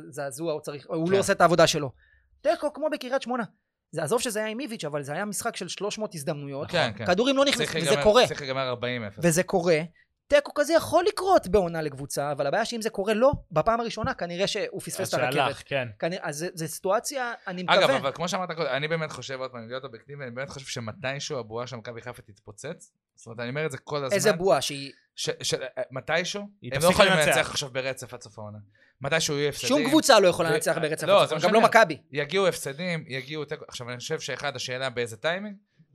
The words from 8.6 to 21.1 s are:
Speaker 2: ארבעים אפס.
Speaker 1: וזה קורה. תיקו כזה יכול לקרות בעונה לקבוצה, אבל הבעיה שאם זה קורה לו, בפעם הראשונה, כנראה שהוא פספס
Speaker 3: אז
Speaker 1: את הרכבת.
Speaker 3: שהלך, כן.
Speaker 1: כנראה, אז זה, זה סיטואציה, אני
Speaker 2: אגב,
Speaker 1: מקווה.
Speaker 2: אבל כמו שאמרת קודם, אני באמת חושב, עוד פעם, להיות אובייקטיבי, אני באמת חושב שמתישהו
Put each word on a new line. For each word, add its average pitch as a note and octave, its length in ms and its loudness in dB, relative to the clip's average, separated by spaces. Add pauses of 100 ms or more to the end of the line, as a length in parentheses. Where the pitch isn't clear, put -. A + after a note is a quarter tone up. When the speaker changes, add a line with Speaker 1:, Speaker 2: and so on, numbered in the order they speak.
Speaker 2:
ארבעים A#2+ 360 -4
אפס. G2+ 180 -10
Speaker 1:
וזה E3+ 200 4
קורה. F3 380 2 (480)
תיקו C#4+ 260 2
כזה D4 180 0
יכול E4+ 360 4
לקרות F#4 400 4
בעונה E3+ 340 2
לקבוצה, C#3+ 500 -4
אבל C#3 140 -2
הבעיה F#3 180 2
שאם A3+ 180 -6
זה A3 80 -2
קורה G3+ 240 0
לו, B3+ 180 6 (180)
בפעם A3+ 300 2
הראשונה, A#3 340 -4
כנראה F3 320 -2
שהוא F#3 340 -4
פספס - 200 -8
Speaker 3:
אז F#3 80 -4
Speaker 1:
את - 60 -2
הרכבת. C3 200 0
Speaker 3:
שהלך, B2+ 320 0
כן. C3 220 -4 (100)
Speaker 1:
כנראה, F3 300 -6
אז D3 80 -6
זה, E3+ 180 -6
זה D#3+ 140 -6
סיטואציה, A#3+ 640 -2 (140)
אני F#3 220 -8
Speaker 2:
אגב, F#3 120 8
Speaker 1:
מקווה. F#3 160 6
Speaker 2:
אבל C3+ 180 -2
כמו E3+ 140 -4
שאמרת F#3 240 -4
קודם, D#3 180 -2
אני C#3 180 -2
באמת D#3+ 240 -4
חושב, C3 280 -10
עוד B2+ 100 -8
פעם, A#2 180 -14
להיות C3 160 -8
אובייקטיבי, C#3 400 -16
אני B2 60 -8
באמת C3 200 -8
חושב - 160 -14
שמתישהו C3 720 -6